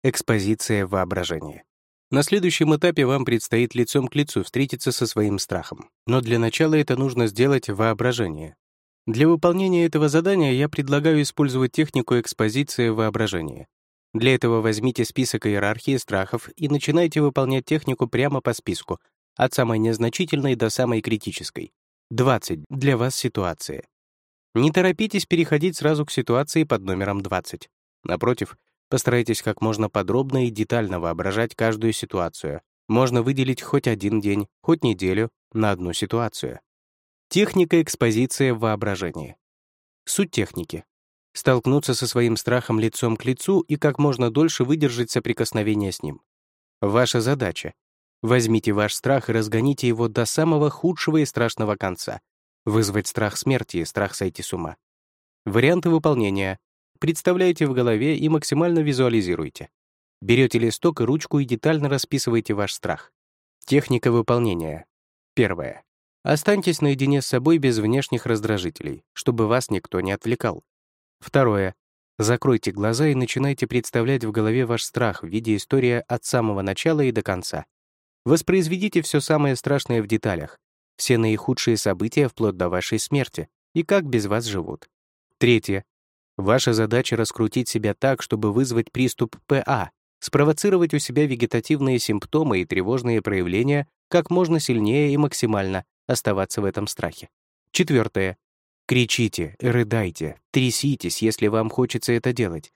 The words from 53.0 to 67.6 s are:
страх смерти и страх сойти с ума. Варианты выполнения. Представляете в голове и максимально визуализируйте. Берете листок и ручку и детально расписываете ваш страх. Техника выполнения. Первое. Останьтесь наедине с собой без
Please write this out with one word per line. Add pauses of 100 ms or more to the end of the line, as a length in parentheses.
страх
смерти
и
страх
сойти
с
ума. (680)
Варианты
выполнения. (420)
Представляете
в
голове
и
максимально
визуализируйте. (520)
Берете
листок
и
ручку
и
детально
расписываете
ваш
страх. (520)
Техника
выполнения. (480)
Первое. (400)
Останьтесь
наедине
с
собой
без